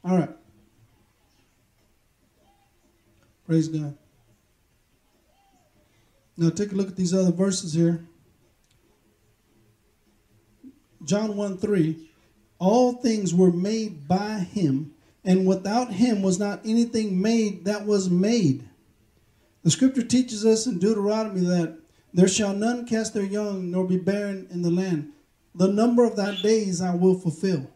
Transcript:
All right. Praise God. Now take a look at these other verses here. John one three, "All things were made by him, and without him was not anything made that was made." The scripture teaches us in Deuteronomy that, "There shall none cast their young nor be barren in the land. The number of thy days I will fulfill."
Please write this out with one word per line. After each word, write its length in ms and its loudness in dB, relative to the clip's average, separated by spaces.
All 120 2
right. 140 0
Praise 200 2
God. 300 -8
Now 140 2
take 200 -4
a 60 -8
look 120 -2
at 80 -14
these 180 0
other 180 2
verses 400 -2
here. 340 0
John 320 -2
one 200 -4
three, 540 -2
"All 340 4
things 420 -2
were 160 6
made 560 -4
by 340 -2
him, 520 -2
and 220 4
without 480 -2
him 280 2
was 160 2
not 260 -4
anything 560 0
made 440 0
that 220 -4
was 220 0
made." 600 2
The 80 2
scripture 320 2
teaches 420 -2
us 220 2
in 120 -4
Deuteronomy 640 0
that, 380 0
"There 160 6
shall 260 0
none 320 -4
cast 280 -4
their 100 -2
young 460 -6
nor 160 -2
be 100 0
barren 540 -4
in 120 -6
the 80 0
land. 420 -2
The 140 2
number 360 4
of 120 0
thy 260 -4
days 380 0
I 140 -2
will 240 4
fulfill." 580 -4